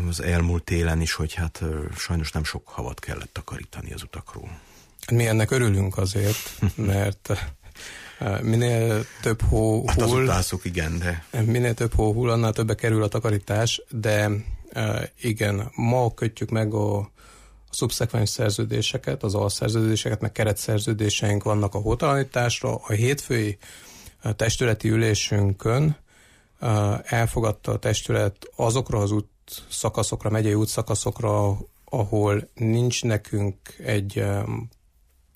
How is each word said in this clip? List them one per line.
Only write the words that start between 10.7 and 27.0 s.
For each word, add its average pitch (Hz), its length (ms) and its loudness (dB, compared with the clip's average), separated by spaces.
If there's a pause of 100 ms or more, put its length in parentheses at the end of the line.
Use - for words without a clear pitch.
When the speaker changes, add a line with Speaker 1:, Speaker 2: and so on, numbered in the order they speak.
Speaker 1:
de 87 260 -4 (160)
Speaker 2:
minél 117 320 2
több 113 200 -2
hó 110 200 4
hull, 120 160 0
annál 113 240 2
többe 110 220 0
kerül 110 280 2
a 104 40 2
takarítás, 107 840 0
de, 107 420 2 (420)
ö, 110 280 -2 (200)
igen, 107 540 0
ma 120 380 2
kötjük - 360 -4
meg 110 240 0
a, 107 240 0
a 104 120 -4 (600)
szubszekvens 117 600 0
szerződéseket, 113 920 -2
az 104 120 0
alszerződéseket, 110 840 0
meg 107 100 -2
keretszerződéseink 104 1120 0
vannak 104 320 0
a 101 40 -2
hótalanításra. 120 960 0
A - 160 -8
hétfői, 113 680 0 (640)
ö, 110 100 -2
testületi 113 560 2
ülésünkön, 110 1080 2 (640)
ö, 107 340 2 (100)